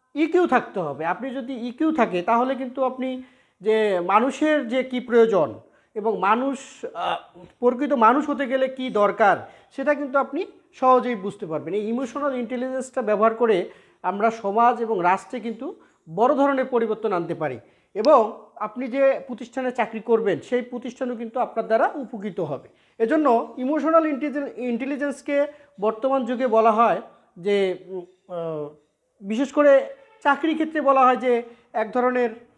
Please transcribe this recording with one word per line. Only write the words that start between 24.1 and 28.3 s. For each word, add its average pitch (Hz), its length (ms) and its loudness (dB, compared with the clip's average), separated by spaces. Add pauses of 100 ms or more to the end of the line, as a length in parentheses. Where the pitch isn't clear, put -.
ইন্টেলিজেন্সকে 277 920 -2 (340)
বর্তমান 247 440 0
যুগে 247 220 -2
বলা 226 260 4
হয় 208 300 4 (340)
যে, 190 500 0
উম, 180 200 -12 (220)
আহ, 160 460 -8 (460)